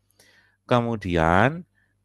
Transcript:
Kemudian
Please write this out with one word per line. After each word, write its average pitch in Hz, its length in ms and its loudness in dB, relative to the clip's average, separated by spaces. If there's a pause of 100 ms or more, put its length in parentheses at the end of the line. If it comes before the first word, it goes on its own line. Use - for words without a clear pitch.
(680)
Kemudian 113 960 0 (420)